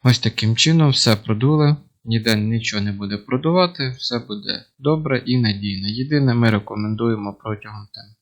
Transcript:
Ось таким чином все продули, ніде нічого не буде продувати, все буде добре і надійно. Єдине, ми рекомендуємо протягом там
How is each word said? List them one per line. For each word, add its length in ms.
Ось 160
таким 360
чином 340
все 260
продули, 600
ніде 320
нічого 480
не 80
буде 260
продувати, 800
все 220
буде 460
добре 460
і 120
надійно. 500
Єдине, 460
ми 160
рекомендуємо 840
протягом 600
там 120